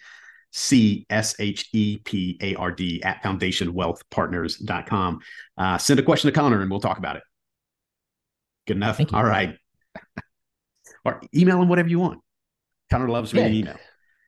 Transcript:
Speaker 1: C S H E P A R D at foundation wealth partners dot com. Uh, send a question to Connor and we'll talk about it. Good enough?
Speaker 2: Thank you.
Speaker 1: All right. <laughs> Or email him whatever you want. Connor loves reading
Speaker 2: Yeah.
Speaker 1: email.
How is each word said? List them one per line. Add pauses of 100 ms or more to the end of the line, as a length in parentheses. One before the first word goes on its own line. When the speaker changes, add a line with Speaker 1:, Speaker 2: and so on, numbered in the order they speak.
(520)
Speaker 1:
C
S
H
E
P
A
R
D
at
foundation
wealth (100)
partners
dot
com. (380)
Uh,
send
a
question
to
Connor
and
we'll
talk
about
it. (1400)
Good
enough?
Speaker 2:
Thank
you.
Speaker 1:
All
right. (380)
<laughs> (840)
Or (140)
email
him
whatever
you
want. (680)
Connor
loves
reading
Speaker 2:
Yeah.
Speaker 1:
email. (500)